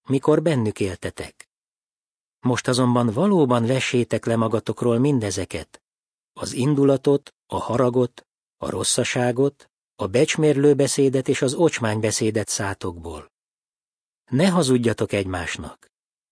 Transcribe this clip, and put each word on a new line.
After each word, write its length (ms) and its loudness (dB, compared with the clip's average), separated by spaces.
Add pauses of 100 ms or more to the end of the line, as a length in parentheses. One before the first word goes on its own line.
mikor 340 2
bennük 380 -2
éltetek. 720 -8 (880)
Most 280 -2
azonban 400 2
valóban 580 2
vessétek 600 0
le 100 0
magatokról 640 0
mindezeket, 840 -2 (500)
az 200 -10
indulatot, 800 2 (120)
a 120 -8
haragot, 680 -2 (300)
a 120 -8
rosszaságot, 1000 -2 (240)
a 120 -6
becsmérlő 680 2
beszédet 540 0
és 140 0
az 120 0
ocsmány 460 0
beszédet 480 -2
szátokból. 840 -8 (1000)
Ne 180 2
hazudjatok 600 2
egymásnak. 760 -6 (440)